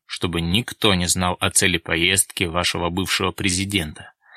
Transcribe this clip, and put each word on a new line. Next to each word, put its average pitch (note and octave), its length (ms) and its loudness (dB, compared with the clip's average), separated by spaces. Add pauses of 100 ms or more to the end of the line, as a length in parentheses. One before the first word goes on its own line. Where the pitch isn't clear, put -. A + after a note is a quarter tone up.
чтобы E2+ 340 -4
никто G2 540 2
не F2+ 120 2
знал F2+ 340 0
о F#2+ 100 2
цели F2+ 280 2
поездки F2 640 0
вашего F2 460 0
бывшего F#2 400 -2
президента. F#2 840 -2 (240)